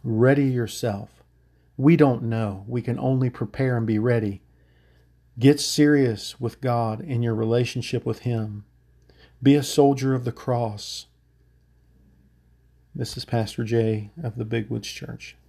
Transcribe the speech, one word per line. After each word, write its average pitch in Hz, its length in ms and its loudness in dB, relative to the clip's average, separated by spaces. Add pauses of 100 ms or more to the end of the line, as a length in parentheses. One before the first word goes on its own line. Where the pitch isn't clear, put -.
Ready 131 440 4
yourself. 113 760 -4 (540)
We 147 180 6
don't 135 300 4
know. 107 420 -4
We 120 160 -4
can 123 160 -4
only 131 320 0
prepare 127 460 -4
and 113 100 -2
be 110 140 0
ready. 110 420 0 (960)
Get 139 220 6
serious 139 800 2
with 117 200 -6
God 117 400 -2
in 127 220 -4
your 113 140 0
relationship 117 680 -2
with 113 160 -4
Him. 107 440 -6 (760)
Be 135 140 6
a 143 80 4
soldier 135 500 2
of 127 120 -2
the 120 80 -4
cross. 117 760 -6 (1900)
This - 240 -8
is 123 80 -10
Pastor 113 380 -4
Jay 110 480 -2 (100)
of 120 160 -8
the 120 80 -6
Big 110 240 -4
Woods 113 200 -8
Church. - 480 -16 (120)